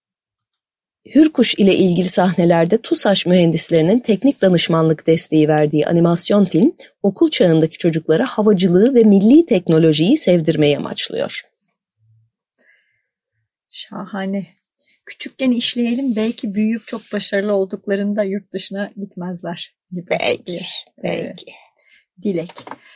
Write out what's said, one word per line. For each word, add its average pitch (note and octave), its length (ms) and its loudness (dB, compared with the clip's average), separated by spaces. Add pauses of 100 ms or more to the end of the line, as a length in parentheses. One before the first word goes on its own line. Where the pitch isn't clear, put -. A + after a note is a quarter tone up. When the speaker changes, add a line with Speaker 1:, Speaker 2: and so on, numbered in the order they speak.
(1160)
Speaker 1:
Hürkuş D4 400 2
ile G3 200 4
ilgili F3+ 320 0
sahnelerde F3 720 2
tusaş G#3+ 480 -2
mühendislerinin E3+ 720 2
teknik B3 420 0
danışmanlık E3 680 2
desteği D#3+ 400 2
verdiği D3+ 400 0
animasyon E3+ 580 2
film, G3 300 2 (280)
okul G3+ 260 0
çağındaki D#3+ 480 2
çocuklara D#3+ 480 0
havacılığı G3+ 680 2
ve A#3 80 6
milli A3 420 6
teknolojiyi E3 720 2
sevdirmeyi D#3 600 2
amaçlıyor. - 640 -8 (2250)
Speaker 2:
Şahane. G3 760 -10 (580)
Küçükken - 460 -6
işleyelim, A#3+ 640 -2
belki A3 400 -6
büyüyüp A3 320 -4
çok G#3+ 140 -12 (120)
başarılı G3+ 400 -4
olduklarında G3+ 720 -4
yurt G3 300 -8
dışına G3+ 440 -10
gitmezler F3+ 800 -12 (160)
gibi F3+ 180 -12
Speaker 1:
Belki, - 440 -4
Speaker 2:
bir, - 320 -12 (120)
e, - 60 -16
Speaker 1:
belki. - 480 -8 (720)
Speaker 2:
dilek. F3 280 -6 (440)